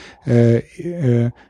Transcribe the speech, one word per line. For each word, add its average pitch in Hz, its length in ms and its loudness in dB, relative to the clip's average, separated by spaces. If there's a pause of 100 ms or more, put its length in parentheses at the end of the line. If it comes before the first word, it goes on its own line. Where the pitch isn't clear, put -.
(280)
Äh, 117 300 4 (220)
äh, 131 520 -2 (180)